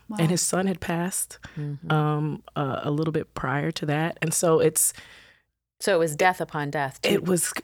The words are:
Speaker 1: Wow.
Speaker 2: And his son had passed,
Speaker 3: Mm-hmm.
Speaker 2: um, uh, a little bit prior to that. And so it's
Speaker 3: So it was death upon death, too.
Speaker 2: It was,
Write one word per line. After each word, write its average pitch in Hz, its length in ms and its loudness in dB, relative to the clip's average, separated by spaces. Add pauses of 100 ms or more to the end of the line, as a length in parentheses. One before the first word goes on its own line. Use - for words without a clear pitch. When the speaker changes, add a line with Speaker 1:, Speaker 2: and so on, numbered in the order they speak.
Speaker 1:
Wow. 214 120 -6
Speaker 2:
And 165 100 4
his 175 120 2
son 185 240 0
had 190 140 -2
passed, - 580 -4 (180)
Speaker 3:
Mm-hmm. 147 340 -8
Speaker 2:
um, 151 520 0 (140)
uh, 139 260 -2
a - 80 -2
little 156 220 0
bit 156 200 -4
prior 143 380 -2
to 165 160 -6
that. 151 340 -2
And 160 140 -2
so 160 260 4
it's 160 320 2 (880)
Speaker 3:
So 202 140 2
it 170 40 4
was 165 160 2
death 185 280 2
upon 147 280 -4
death, 143 320 -4
too. - 80 0
Speaker 2:
It - 140 2
was, 175 280 0 (120)